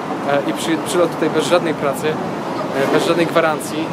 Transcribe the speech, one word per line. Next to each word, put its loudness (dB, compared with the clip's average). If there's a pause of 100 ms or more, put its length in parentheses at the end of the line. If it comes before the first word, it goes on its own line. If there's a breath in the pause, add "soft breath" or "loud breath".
(300)
e, 0
i 0
przy-, -2
przylot 2
tutaj 0
bez 0
żadnej 2
pracy, -2
e, -2
bez 4
żadnej 4
gwarancji 0